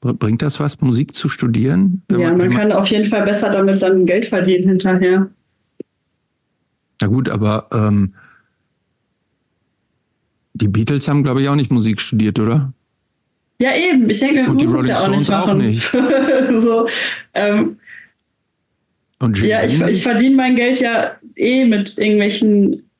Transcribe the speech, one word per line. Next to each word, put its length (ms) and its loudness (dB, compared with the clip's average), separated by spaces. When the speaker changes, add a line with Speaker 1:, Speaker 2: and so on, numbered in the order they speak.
Speaker 1:
Br-, 120 -4
bringt 280 -2
das 180 -4
was, 220 -4
Musik 340 -2
zu 140 -6
studieren, 760 0
wenn 120 0
Speaker 2:
Ja, 100 0
Speaker 1:
man, 80 2
Speaker 2:
man 100 2
Speaker 1:
wenn 60 0
man 40 0
Speaker 2:
kann 140 0
auf 160 0
jeden 180 0
Fall 200 -2
besser 240 -2
damit 320 2
dann 240 2
Geld 220 0
verdienen 420 0
hinterher. 600 2
Speaker 1:
Na 60 -2
gut, 220 0
aber, 440 -4
ähm, 400 0
die 140 -2
Beatles 400 -2
haben, 160 0
glaub 160 0
ich, 100 0
auch 60 0
nicht 160 0
Musik 300 0
studiert, 380 -2
oder? 340 0
Speaker 2:
Ja, 140 0
eben. 340 2
Ich 100 -2
denke, 300 0
Speaker 1:
Und 120 2
die 60 2
Speaker 2:
muss 60 0
es 60 0
Speaker 1:
Rolling 120 0
Speaker 2:
ja 120 0
auch 60 0
nicht 160 0
Speaker 1:
Stones 160 0
auch 60 0
Speaker 2:
machen. 120 2
Speaker 1:
nicht. 320 -2
Speaker 2:
<laughs> 720 0
So, 260 2
ähm, 440 -2
Speaker 1:
Und 220 -2
Speaker 2:
ja, 200 0
Speaker 1:
Jay-Z 60 -2
Speaker 2:
ich, 140 0
ich 60 0
Speaker 1:
nicht? 160 0
Speaker 2:
verdiene 320 2
mein 200 2
Geld 240 0
ja 320 -2
eh 300 0
mit 320 0
irgendwelchen 920 0